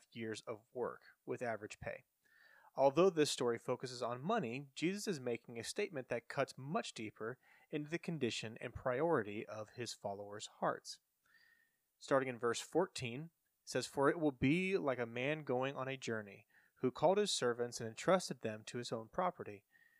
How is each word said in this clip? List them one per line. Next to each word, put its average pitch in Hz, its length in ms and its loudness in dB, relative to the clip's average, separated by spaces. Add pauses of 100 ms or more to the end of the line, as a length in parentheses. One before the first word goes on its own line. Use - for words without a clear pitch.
(140)
years 110 340 -6
of 113 120 -8 (140)
work 107 280 -4 (240)
with 127 160 -4
average 110 400 -4
pay. - 220 -6 (720)
Although 139 340 8
this 156 220 6
story 120 260 2
focuses 123 460 -4
on 123 200 -4
money, 147 520 -2
Jesus 196 320 -2
is 165 120 -2
making 120 380 -4
a 113 60 -6
statement 160 460 -4
that 120 200 -2
cuts - 260 -2
much 143 380 -4
deeper 113 440 -8 (340)
into 147 180 -4
the 165 80 -2
condition 123 640 -2
and 123 120 -8
priority 123 720 0
of 110 280 -10
his 120 160 -6
followers' 101 580 -8 (100)
hearts. - 400 -2 (1000)
Starting 135 300 2
in 120 80 -6
verse 117 240 0
fourteen, 151 720 -4 (320)
it - 60 -14
says, 127 180 0
For 139 220 4
it 170 100 2
will 151 120 4
be 175 460 2
like 135 220 0
a 120 60 -2
man 131 380 -2
going 131 320 0
on 131 120 -4
a 135 100 -4
journey, 107 480 -6 (360)
who 127 100 4
called 180 260 4
his 208 140 2
servants 120 500 0
and 113 80 -4
entrusted 165 520 2
them 107 260 -4
to 123 100 -8
his 120 140 -6
own 113 200 -4
property. 110 520 -2 (360)